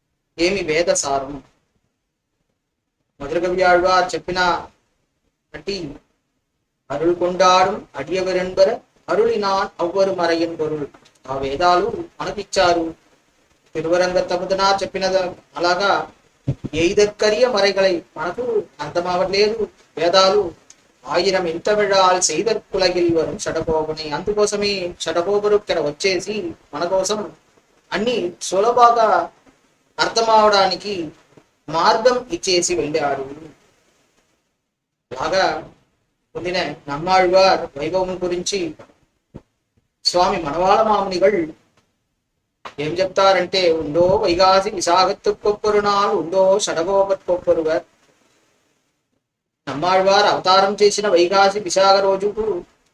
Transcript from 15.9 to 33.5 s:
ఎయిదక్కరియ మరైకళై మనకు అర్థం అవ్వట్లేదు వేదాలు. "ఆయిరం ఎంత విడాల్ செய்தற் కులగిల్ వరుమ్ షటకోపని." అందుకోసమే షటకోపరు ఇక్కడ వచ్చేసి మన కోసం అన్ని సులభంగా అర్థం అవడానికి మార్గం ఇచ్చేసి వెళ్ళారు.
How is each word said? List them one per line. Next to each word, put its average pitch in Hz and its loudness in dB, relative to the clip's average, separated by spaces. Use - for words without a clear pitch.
ఎయిదక్కరియ 208 2
మరైకళై 196 0
మనకు 208 -4
అర్థం 175 -4
అవ్వట్లేదు 196 0
వేదాలు. 190 2
"ఆయిరం 180 0
ఎంత 165 -4
విడాల్ 196 2
செய்தற் 214 -2
కులగిల్ 175 0
వరుమ్ 151 -2
షటకోపని." 156 -4
అందుకోసమే 202 -2
షటకోపరు 196 0
ఇక్కడ 185 0
వచ్చేసి 180 -4
మన 151 -4
కోసం 190 -2
అన్ని 196 -4
సులభంగా 226 2
అర్థం 208 -2
అవడానికి 196 2
మార్గం 226 0
ఇచ్చేసి 175 -2
వెళ్ళారు. 147 -4